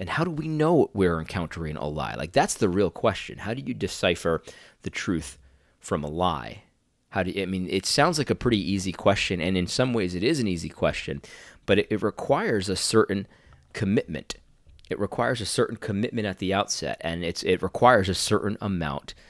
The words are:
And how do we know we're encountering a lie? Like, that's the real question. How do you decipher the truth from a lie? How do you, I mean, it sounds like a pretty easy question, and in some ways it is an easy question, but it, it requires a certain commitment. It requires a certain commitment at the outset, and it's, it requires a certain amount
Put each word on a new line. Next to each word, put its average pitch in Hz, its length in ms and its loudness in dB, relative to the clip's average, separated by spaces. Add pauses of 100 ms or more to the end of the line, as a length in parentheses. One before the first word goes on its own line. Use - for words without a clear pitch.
And - 100 -8
how 156 140 -2
do 180 80 -2
we 156 160 -6
know 156 440 4
we're 87 280 2
encountering 80 560 -6
a 57 100 -6
lie? 73 280 -4
Like, - 180 -8
that's 151 220 4
the 104 140 4
real 90 220 2
question. - 480 -2
How 104 160 -6
do 135 80 -10
you 123 100 -6
decipher 90 680 0 (400)
the - 80 -8
truth - 480 -4 (400)
from 80 240 -4
a 73 80 -6
lie? 78 540 -2 (460)
How 98 120 0
do 90 80 -4
you, 95 140 -4
I - 20 -6
mean, 92 240 -4
it 95 160 0
sounds 151 320 2
like 135 120 0
a 107 40 2
pretty 117 240 2
easy 92 340 -2
question, 98 480 2
and 92 160 0
in 87 120 0
some 127 240 0
ways 92 240 -2
it 90 80 -2
is 147 160 2
an 107 80 0
easy 85 200 -2
question, - 540 -2 (440)
but 101 120 6
it, - 100 4
it 104 140 0
requires 110 680 0
a 95 60 0
certain 98 540 4 (440)
commitment. 95 640 -2 (560)
It - 80 -6
requires 120 420 -2
a 101 60 -6
certain 117 300 0
commitment 104 500 -2
at 95 140 -6
the 92 120 0
outset, - 480 -2
and 85 240 -4
it's, 85 180 -4
it 92 200 2
requires 98 480 6
a 90 40 0
certain 104 460 0
amount 82 540 -4 (160)